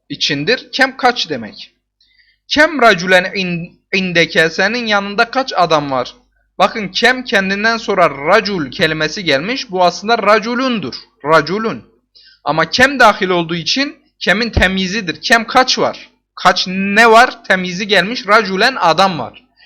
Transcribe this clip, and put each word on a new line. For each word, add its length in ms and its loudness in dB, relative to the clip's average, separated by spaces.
içindir. 640 -4
Kem 260 -2
kaç 320 -2
demek? 440 -12
Kem 340 2
raculen 540 4
in-, 440 -6
indeke, 560 2
senin 360 -2
yanında 460 -2
kaç 240 -4
adam 360 2
var? 240 -4
Bakın 280 0
kem 360 0
kendinden 540 -2
sonra 320 0
racul 640 -2
kelimesi 520 -4
gelmiş. 480 -2
Bu 120 0
aslında 340 0
raculundur. 800 0
Raculun. 600 0
Ama 260 -2
kem 300 0
dahil 300 4
olduğu 260 -2
için 400 -4
kemin 300 -2
temyizidir. 720 -2
Kem 260 0
kaç 320 0
var? 300 -4
Kaç 320 0
ne 440 2
var? 320 4
Temyizi 440 -2
gelmiş. 400 -2
Raculen 520 2
adam 400 2
var. 240 -12